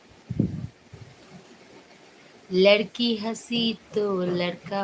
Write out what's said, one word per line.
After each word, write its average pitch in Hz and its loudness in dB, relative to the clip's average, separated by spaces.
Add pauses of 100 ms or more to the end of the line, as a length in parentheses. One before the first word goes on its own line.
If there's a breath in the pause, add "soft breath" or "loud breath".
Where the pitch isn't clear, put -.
(2750)
লড়কি 214 4 (140)
হাসি 226 -4 (320)
তো 208 0 (360)
লড়কা 175 -4